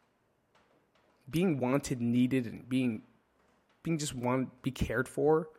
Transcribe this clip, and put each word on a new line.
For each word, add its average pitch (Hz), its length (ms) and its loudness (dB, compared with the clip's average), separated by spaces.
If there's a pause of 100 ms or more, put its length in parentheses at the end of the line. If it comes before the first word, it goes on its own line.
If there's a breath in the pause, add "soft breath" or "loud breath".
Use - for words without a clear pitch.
(1300)
Being 160 300 2
wanted, 127 400 0
needed, 123 460 2
and 98 240 -12
being, 127 320 0 (840)
being 165 140 -2
just 147 180 -6
want, 127 460 -2
be 135 100 -4
cared 123 380 -2
for, 156 500 2